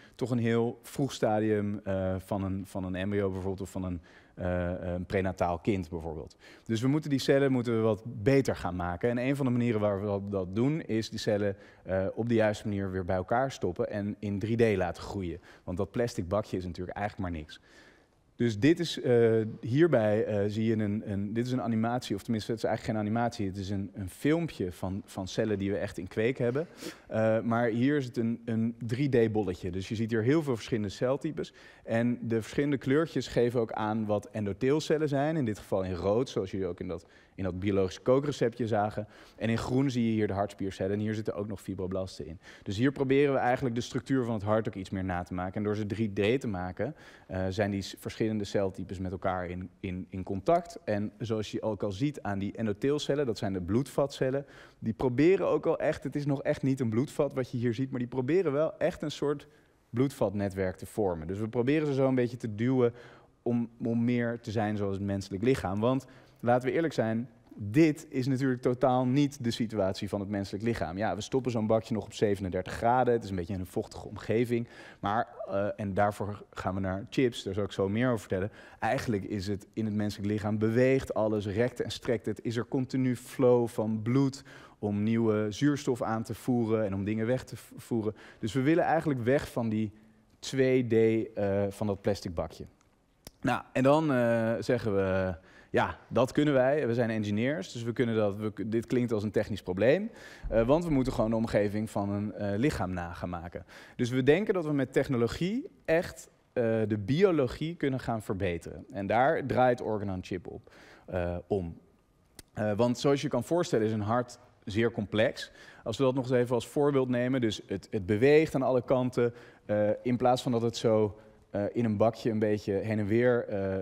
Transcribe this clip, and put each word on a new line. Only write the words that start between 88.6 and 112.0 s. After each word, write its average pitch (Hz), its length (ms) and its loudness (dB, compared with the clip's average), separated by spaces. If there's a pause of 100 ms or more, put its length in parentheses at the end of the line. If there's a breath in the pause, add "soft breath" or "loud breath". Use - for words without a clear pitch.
willen 160 240 4
eigenlijk 151 400 0
weg 135 280 2
van 117 160 -2
die 107 240 -2 (460 loud breath)
twee 131 480 2
D, 110 60 -4 (420)
eh, 101 340 0
van 101 180 -6
dat 98 140 -2
plastic 98 340 -2
bakje. 80 300 -6 (760)
Nou, 127 220 -2 (100)
en 127 100 0
dan, 147 300 6
eh, 117 460 2
zeggen 113 360 0
we, 95 400 2 (360 loud breath)
ja, 104 280 0 (100)
dat 117 240 2
kunnen 147 220 4
wij. 131 320 4
We 117 80 0
zijn 120 160 2
engineers, 110 640 -2
dus 120 100 -8
we 117 100 -4
kunnen 117 220 0
dat, 104 220 2
we 107 160 -4
k-, 104 180 -6
dit 113 160 -2
klinkt 123 260 0
als 104 100 0
een 107 80 -2
technisch 104 320 -2
probleem, 123 480 2 (380 loud breath)
eh, 113 180 2
want 156 180 4
we 170 60 -2
moeten 131 220 2
gewoon 110 180 0
de 113 60 2
omgeving 107 540 0
van 101 200 -2
een, 101 220 -2
eh, 101 260 -4
lichaam 110 340 0
na 87 200 -6
gaan 90 180 -8
maken. 85 340 -10 (320 loud breath)
Dus 123 140 -2
we 131 120 0
denken 185 320 4
dat 175 100 -2
we 151 80 -2
met 135 200 0
technologie 156 800 0 (140)
echt, - 460 -2 (220)
eh, 123 100 0 (260)
de 107 100 0
biologie 156 800 2
kunnen 131 240 -2
gaan 113 220 -4
verbeteren. 92 680 -4
En 101 140 -6
daar 131 400 2
draait 123 340 4
Organ 101 300 -2
on 92 140 -4
Chip - 220 -8
op, - 260 -14 (340 loud breath)
eh, 87 300 -2 (100)
om. 87 320 -2 (760)